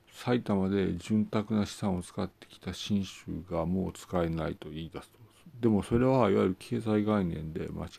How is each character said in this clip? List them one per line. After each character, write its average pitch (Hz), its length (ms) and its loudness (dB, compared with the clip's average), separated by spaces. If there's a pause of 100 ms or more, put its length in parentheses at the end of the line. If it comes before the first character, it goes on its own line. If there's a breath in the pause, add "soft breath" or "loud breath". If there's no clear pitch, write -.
(120)
埼 123 300 0
玉 98 260 2
で 92 300 2
潤 107 340 2
沢 107 200 -2
な 104 160 2
資 - 80 -12
産 98 200 0
を 90 60 -4
使 - 200 -8
っ 92 60 -2
て - 200 -18
き - 120 -20
た 92 140 -8
信 98 320 -2
州 82 460 -10
が 82 160 0
も 90 220 0
う 87 40 -10
使 - 300 -2
え 82 60 2
な 80 200 -2
い 78 60 -6
と - 140 -14
言 78 160 -8
い 78 60 -14
出 - 120 -12
す - 80 -20
と。 - 80 -20 (420)
で 120 60 2
も 101 160 4
そ 117 140 2
れ 123 80 4
は 127 240 6
い 98 40 4
わ 107 80 4
ゆ 98 80 4
る 92 80 0
経 117 240 -4
済 107 220 2
概 104 220 4
念 78 280 -4
で 82 160 -6
間 80 160 -6
違 - 140 -10